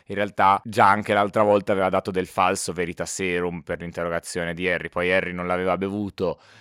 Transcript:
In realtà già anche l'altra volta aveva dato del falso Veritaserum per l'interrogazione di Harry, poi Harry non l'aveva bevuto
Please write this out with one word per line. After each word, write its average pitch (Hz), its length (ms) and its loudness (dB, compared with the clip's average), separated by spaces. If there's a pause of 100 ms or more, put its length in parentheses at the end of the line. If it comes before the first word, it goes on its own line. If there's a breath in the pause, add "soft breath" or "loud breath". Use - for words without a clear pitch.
In 101 100 -12
realtà 98 480 2
già 110 260 4
anche 104 240 2
l'altra 104 300 2
volta 104 300 4
aveva 95 160 2
dato 95 200 0
del 92 160 -2
falso 92 460 0
Veritaserum 87 880 -4
per 85 200 -8
l'interrogazione 85 720 -6
di 90 160 -4
Harry, 82 180 -2
poi 87 240 -2
Harry 90 220 0
non 90 140 -6
l'aveva 90 300 0
bevuto 98 640 -4 (220 loud breath)